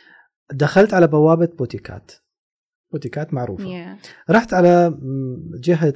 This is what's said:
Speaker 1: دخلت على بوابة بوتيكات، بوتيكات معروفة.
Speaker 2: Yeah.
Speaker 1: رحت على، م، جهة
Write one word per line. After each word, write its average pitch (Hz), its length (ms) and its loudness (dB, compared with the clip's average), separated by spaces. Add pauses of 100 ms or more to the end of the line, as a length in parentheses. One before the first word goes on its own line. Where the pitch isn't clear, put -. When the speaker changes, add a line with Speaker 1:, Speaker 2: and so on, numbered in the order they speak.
(520)
Speaker 1:
دخلت 185 420 2
على 175 120 6
بوابة 160 400 4 (120)
بوتيكات، - 540 -10 (800)
بوتيكات 147 420 -8
معروفة. 113 300 -8
Speaker 2:
Yeah. 170 340 -14 (320)
Speaker 1:
رحت 226 240 2
على، 175 360 4
م، 135 680 -10
جهة 160 360 0